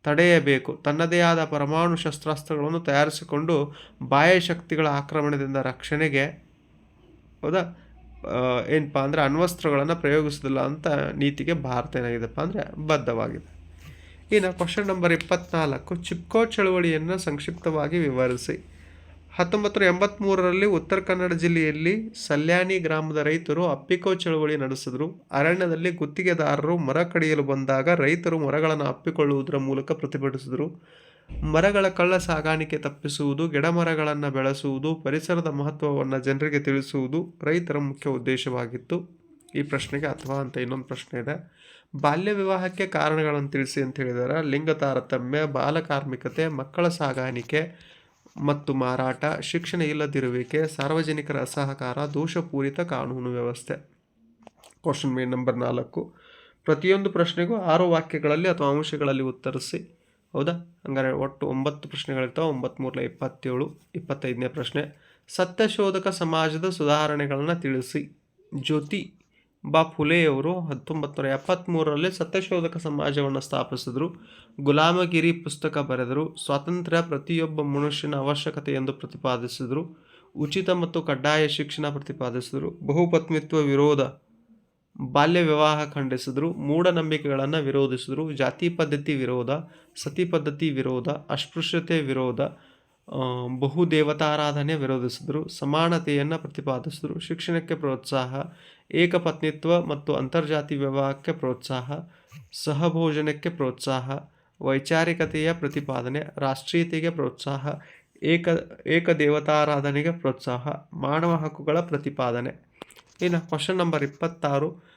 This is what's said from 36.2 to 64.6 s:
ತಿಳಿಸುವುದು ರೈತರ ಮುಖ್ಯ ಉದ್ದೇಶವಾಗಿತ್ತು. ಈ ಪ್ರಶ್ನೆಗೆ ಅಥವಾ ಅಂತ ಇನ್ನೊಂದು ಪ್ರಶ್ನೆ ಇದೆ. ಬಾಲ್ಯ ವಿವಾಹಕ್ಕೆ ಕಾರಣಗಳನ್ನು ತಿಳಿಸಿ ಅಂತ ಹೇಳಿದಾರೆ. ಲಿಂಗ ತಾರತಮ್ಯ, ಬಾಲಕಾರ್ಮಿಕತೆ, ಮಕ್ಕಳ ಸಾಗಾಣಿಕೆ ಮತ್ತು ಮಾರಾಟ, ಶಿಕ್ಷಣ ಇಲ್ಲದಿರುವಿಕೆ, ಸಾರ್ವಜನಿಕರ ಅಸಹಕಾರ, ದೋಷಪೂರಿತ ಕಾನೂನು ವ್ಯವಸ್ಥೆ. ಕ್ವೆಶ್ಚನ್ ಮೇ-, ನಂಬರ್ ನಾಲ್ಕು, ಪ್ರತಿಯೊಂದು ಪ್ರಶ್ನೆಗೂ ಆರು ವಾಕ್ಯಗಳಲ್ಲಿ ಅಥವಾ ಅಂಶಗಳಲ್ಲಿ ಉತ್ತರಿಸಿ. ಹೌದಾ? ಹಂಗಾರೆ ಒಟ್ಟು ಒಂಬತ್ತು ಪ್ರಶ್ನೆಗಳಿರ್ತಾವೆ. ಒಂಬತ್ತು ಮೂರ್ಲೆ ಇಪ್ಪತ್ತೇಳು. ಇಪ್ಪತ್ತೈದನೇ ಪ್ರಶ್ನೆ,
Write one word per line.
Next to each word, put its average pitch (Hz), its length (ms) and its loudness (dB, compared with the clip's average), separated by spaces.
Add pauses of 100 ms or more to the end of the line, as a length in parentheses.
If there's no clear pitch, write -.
ತಿಳಿಸುವುದು 139 840 0
ರೈತರ 160 360 0
ಮುಖ್ಯ 139 320 -2
ಉದ್ದೇಶವಾಗಿತ್ತು. 127 1120 -4 (340)
ಈ 143 80 0
ಪ್ರಶ್ನೆಗೆ 143 440 -2
ಅಥವಾ 135 300 -4
ಅಂತ 135 200 -4
ಇನ್ನೊಂದು 127 280 -4
ಪ್ರಶ್ನೆ - 360 -8
ಇದೆ. 151 320 -8 (480)
ಬಾಲ್ಯ 160 320 2
ವಿವಾಹಕ್ಕೆ 190 540 0
ಕಾರಣಗಳನ್ನು 151 600 0
ತಿಳಿಸಿ 139 340 -2
ಅಂತ 131 140 -4
ಹೇಳಿದಾರೆ. 127 460 -2
ಲಿಂಗ 151 280 0
ತಾರತಮ್ಯ, 135 760 0
ಬಾಲಕಾರ್ಮಿಕತೆ, 143 1040 -2
ಮಕ್ಕಳ 147 400 -2
ಸಾಗಾಣಿಕೆ 135 1080 -4 (500)
ಮತ್ತು 143 300 0
ಮಾರಾಟ, 131 500 0 (160)
ಶಿಕ್ಷಣ 170 420 -2
ಇಲ್ಲದಿರುವಿಕೆ, 143 840 0
ಸಾರ್ವಜನಿಕರ 151 760 -2
ಅಸಹಕಾರ, 131 580 -4
ದೋಷಪೂರಿತ 147 840 -2
ಕಾನೂನು 131 500 -4
ವ್ಯವಸ್ಥೆ. 123 440 -4 (1080)
ಕ್ವೆಶ್ಚನ್ 143 320 0
ಮೇ-, 127 140 0
ನಂಬರ್ 127 280 0
ನಾಲ್ಕು, 123 580 -4 (500)
ಪ್ರತಿಯೊಂದು 185 460 2
ಪ್ರಶ್ನೆಗೂ 175 460 0
ಆರು 175 340 4
ವಾಕ್ಯಗಳಲ್ಲಿ 160 580 2
ಅಥವಾ 170 200 2
ಅಂಶಗಳಲ್ಲಿ 143 540 0
ಉತ್ತರಿಸಿ. 131 760 -6 (340)
ಹೌದಾ? 151 200 0
ಹಂಗಾರೆ 135 600 -4
ಒಟ್ಟು 139 340 -4
ಒಂಬತ್ತು 139 420 -4
ಪ್ರಶ್ನೆಗಳಿರ್ತಾವೆ. 135 600 -2
ಒಂಬತ್ತು 131 340 -4
ಮೂರ್ಲೆ 131 220 -4
ಇಪ್ಪತ್ತೇಳು. - 720 -6 (160)
ಇಪ್ಪತ್ತೈದನೇ 131 540 -6
ಪ್ರಶ್ನೆ, - 640 -6 (160)